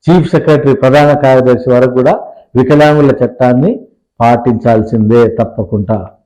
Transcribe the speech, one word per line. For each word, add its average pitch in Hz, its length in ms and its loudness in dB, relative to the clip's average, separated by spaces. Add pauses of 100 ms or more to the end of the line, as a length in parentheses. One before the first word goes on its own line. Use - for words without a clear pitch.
చీఫ్ 165 260 2
సెక్రటరీ, 139 400 0 (100)
ప్రధాన 147 300 2 (120)
కార్యదర్శి 127 520 2
వరకు 127 240 0
కూడా 160 160 0 (420)
వికలాంగుల 147 540 2 (100)
చట్టాన్ని 127 500 -2 (480)
పాటించాల్సిందే 113 1000 0 (180)
తప్పకుండా. 107 600 -6 (280)